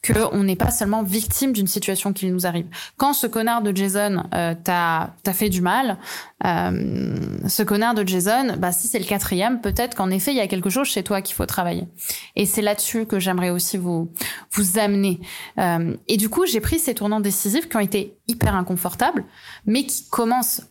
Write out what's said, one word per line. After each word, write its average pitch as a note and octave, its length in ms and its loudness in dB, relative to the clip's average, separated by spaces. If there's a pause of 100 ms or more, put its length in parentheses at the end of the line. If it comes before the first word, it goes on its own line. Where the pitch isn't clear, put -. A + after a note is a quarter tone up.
qu'on G#3+ 380 2
n'est F#3+ 140 2
pas - 140 2
seulement G#3+ 320 0
victime G#3+ 500 0
d'une G3+ 140 2
situation G3 460 -2
qui G3 140 -4
nous F3+ 200 0
arrive. E3+ 200 -2 (300)
Quand C#4 160 2
ce C4+ 140 0
connard A#3 360 0
de G3+ 120 0
Jason, G3 500 0 (100)
euh, E3+ 200 0
t'a, E3+ 680 0
t'a G3 100 0
fait G#3+ 160 0
du F3+ 120 0
mal, G3 380 2 (460)
euh, - 720 0 (320)
ce A3 140 0
connard G#3+ 320 2
de G#3+ 120 0
Jason, G3+ 520 2
bah, F3 140 0
si - 160 -2
c'est A#3 100 -2
le F#3+ 60 -2
quatrième, G#3 560 0
peut-être A#3 360 0
qu'en F#3+ 140 2
effet, F#3+ 220 2
il C4+ 40 2
y A#3+ 40 2
a G3 80 0
quelque F#3+ 220 0
chose C4+ 180 0
chez F#3+ 160 -2
toi G3 180 0
qu'il - 120 -6
faut F3 120 -2
travailler. F3 400 -2 (480)
Et G#3 120 2
c'est G#3 160 0
là-dessus G#3 440 0
que G3+ 140 0
j'aimerais F3+ 300 2
aussi F3+ 260 -2
vous, E3+ 340 0 (420)
vous G3 260 2
amener. G3 420 2 (380)
Euh, E3+ 360 2 (140)
et A3+ 80 2
du G#3+ 120 2
coup, F4 180 2
j'ai A#3 140 0
pris D#4+ 180 0
ces C4+ 160 -2
tournants G#3 260 0
décisifs G3+ 480 0
qui - 80 -4
ont A3 40 2
été G3+ 460 -2
hyper A3 300 2
inconfortables, F#3 680 0 (420)
mais B3 200 2
qui - 220 -6
commencent A#3+ 640 0